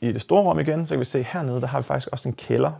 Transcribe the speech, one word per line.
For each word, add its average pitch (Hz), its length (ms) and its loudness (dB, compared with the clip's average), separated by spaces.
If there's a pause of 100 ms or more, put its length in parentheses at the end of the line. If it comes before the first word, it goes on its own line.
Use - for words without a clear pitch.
i 120 120 0
det 110 100 -4
store 196 200 4
rum 170 160 2
igen, 156 280 0
så 156 80 -2
kan 131 60 0
vi 127 40 0
se 127 180 -2
hernede, 127 380 -4
der 131 60 -2
har 131 120 -2
vi 127 40 0
faktisk 135 300 -2
også 135 160 -6
en 120 60 -2
kælder, 131 460 2